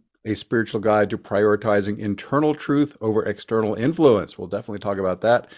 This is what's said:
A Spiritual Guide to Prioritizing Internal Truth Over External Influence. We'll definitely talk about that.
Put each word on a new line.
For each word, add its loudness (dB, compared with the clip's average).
A -2
Spiritual -2
Guide 2
to -6
Prioritizing 0
Internal -2
Truth -2
Over 0
External -2
Influence. 2
We'll -10
definitely -8
talk -4
about -2
that. 2